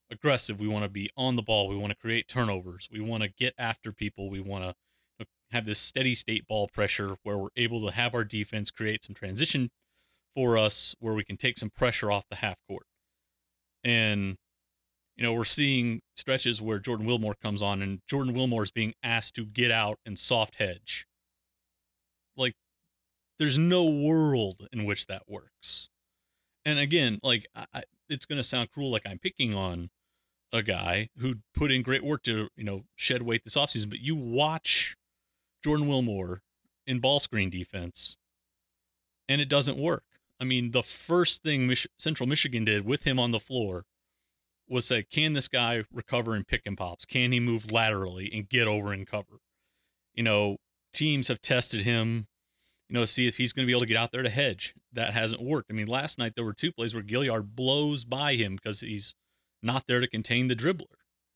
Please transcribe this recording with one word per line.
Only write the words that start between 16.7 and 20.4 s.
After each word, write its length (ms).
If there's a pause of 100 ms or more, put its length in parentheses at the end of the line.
Jordan 260
Wilmore 300
comes 280
on 200
and 260
Jordan 240
Wilmore 300
is 80
being 320
asked 320
to 100
get 280
out 340
and 100
soft 400